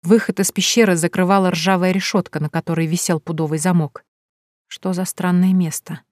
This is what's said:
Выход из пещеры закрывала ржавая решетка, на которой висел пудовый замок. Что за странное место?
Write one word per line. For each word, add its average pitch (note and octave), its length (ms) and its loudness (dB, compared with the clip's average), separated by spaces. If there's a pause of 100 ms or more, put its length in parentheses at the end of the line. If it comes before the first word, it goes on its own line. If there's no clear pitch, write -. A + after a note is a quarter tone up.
Выход G3+ 380 2
из F#3+ 100 0
пещеры G3+ 460 2
закрывала F#3 560 2
ржавая F#3 400 0
решетка, F#3 480 -2
на D3+ 80 -2
которой E3 380 -2
висел E3 340 -2
пудовый D#3+ 380 -4
замок. E3+ 460 0 (600)
Что - 260 -8
за F3+ 120 -4
странное F3+ 480 2
место? - 480 -2 (120)